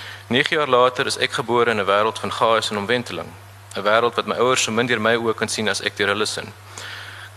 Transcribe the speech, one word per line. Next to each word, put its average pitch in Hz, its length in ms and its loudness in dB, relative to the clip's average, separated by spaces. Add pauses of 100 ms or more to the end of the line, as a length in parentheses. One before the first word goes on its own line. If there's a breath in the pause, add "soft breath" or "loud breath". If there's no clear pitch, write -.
(260 loud breath)
Nege 131 280 2
jaar 151 140 0
later 127 380 4
is 113 120 -4
ek 123 140 0
gebore 120 380 2
in 110 100 0
'n 95 60 0
wêreld 104 320 2
van 101 140 -6
chaos 113 380 2
en 104 80 -4
omwenteling, 101 500 -4 (480)
'n 101 60 -6
wêreld 113 320 4
wat 101 120 -2
my 104 80 -2
ouers 123 280 2
so 113 100 -2
min 117 140 2
deur 120 140 0
my 113 160 2
oë 117 180 0
kan 110 140 -4
sien 110 200 -2
as 98 120 -2
ek 101 160 -4
deur 101 120 2
hulle 101 180 0
sin. - 260 -8 (840 loud breath)